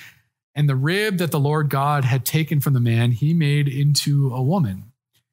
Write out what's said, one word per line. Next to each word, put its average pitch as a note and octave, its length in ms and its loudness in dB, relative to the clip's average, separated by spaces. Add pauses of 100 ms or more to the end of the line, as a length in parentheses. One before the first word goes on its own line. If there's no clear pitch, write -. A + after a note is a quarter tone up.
(540)
And D3 160 0
the C3+ 40 0
rib F#3 440 0
that F3 140 -2
the D#3+ 60 -2
Lord D3 300 0
God C#3 380 0
had B2 180 0
taken D#3 360 -2
from D3 120 0
the B2+ 80 2
man, A#2 320 2
he D3 220 0
made D3 340 2
into C#3+ 680 0
a C3 80 -2
woman B2 420 0 (480)